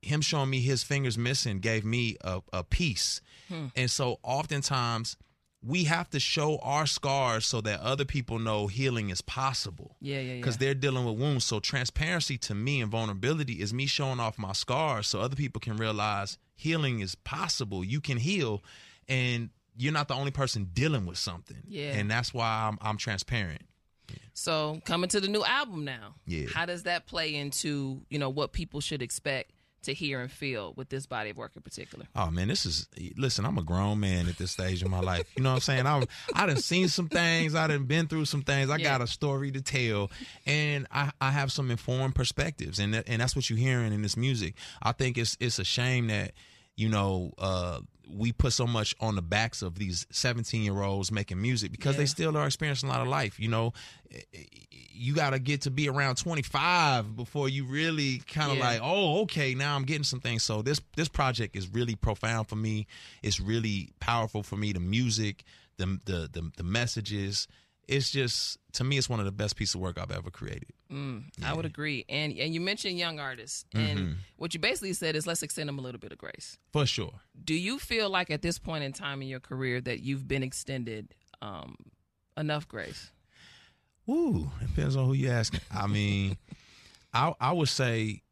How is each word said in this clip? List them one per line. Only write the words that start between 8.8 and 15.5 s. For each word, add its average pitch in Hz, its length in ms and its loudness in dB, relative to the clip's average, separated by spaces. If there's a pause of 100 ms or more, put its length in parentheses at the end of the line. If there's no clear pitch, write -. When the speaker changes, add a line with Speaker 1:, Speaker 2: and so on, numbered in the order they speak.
Speaker 1:
is 90 120 -2
possible. 131 760 -4
Speaker 2:
Yeah, 139 200 -6
yeah, 127 160 -6
yeah. 123 80 -8
Speaker 1:
'Cause 123 140 0
they're 135 180 4
dealing 131 280 2
with 113 140 0
wounds. 135 280 2
So 107 140 0
transparency 143 800 0
to - 140 -4
me 127 260 0
and 107 120 0
vulnerability 117 680 0
is 101 140 -2
me 135 140 0
showing 131 320 0
off 113 180 -2
my 98 160 -4
scars 127 540 0
so 104 120 0
other 131 160 0
people 135 240 -2